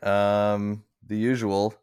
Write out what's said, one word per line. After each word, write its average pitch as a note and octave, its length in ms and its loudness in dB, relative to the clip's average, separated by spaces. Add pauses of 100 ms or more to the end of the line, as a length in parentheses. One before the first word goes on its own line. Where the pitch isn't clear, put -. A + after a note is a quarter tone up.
Um, G#2 800 0 (220)
the G#2 100 -6
usual. G#2+ 680 0